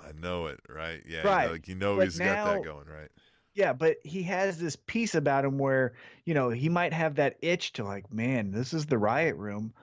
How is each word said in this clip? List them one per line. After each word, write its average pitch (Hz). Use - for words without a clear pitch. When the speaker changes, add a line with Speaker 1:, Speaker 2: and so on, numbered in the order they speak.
Speaker 1:
I 76
know 85
it, 73
right? 80
Yeah, 80
Speaker 2:
Right. 180
Speaker 1:
like, 82
you 92
know 98
Speaker 2:
But 95
Speaker 1:
he's 85
got 98
that 202
Speaker 2:
now -
Speaker 1:
going, 143
right? 151
Speaker 2:
Yeah, 180
but 156
he 180
has 185
this 165
peace -
about 139
him 139
where, 131
you 165
know, 127
he 127
might 175
have 160
that 143
itch 175
to, 117
like, 101
"Man, 113
this 117
is 151
the 139
riot 127
room. 104